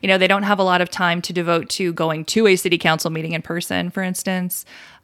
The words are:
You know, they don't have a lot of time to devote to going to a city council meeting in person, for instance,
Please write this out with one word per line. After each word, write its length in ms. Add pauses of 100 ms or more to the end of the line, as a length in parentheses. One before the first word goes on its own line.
You 80
know, 80
they 120
don't 160
have 140
a 60
lot 160
of 80
time 340
to 120
devote 360
to 220
going 340
to 200
a 100
city 220
council 320
meeting 220
in 100
person, 480
for 120
instance, 640 (400)